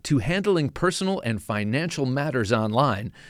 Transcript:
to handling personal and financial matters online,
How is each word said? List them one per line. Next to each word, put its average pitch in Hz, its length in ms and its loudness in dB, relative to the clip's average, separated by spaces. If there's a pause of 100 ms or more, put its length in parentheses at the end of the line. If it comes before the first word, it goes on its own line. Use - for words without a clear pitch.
to 147 160 2
handling 170 500 2
personal 185 520 -2
and 110 220 -4
financial 120 640 -2
matters 127 480 0
online, 110 600 2 (180)